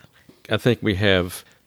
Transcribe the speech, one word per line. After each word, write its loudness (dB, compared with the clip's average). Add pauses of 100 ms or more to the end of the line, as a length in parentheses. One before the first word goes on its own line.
(480)
I -2
think 0
we 0
have 0 (220)